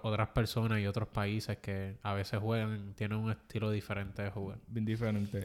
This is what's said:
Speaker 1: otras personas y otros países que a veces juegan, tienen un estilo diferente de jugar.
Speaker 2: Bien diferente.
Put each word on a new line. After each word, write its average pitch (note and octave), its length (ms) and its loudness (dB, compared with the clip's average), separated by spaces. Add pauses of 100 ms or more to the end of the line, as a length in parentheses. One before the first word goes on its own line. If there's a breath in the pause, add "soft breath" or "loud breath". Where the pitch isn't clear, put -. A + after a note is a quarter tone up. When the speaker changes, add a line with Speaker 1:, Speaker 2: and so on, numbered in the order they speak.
Speaker 1:
otras G#2+ 240 2
personas A2+ 520 2
y G2+ 60 2
otros G#2 220 0
países G#2+ 500 0
que G2 440 -4
a G2+ 120 -2
veces G2+ 260 0
juegan, G#2+ 540 0
tienen G#2+ 240 -2
un A2 120 0
estilo A2 400 -2
diferente G2+ 520 -2
de G2+ 80 -2
jugar. G2+ 280 -6 (100)
Speaker 2:
Bien A2+ 180 0
diferente. G#2 580 2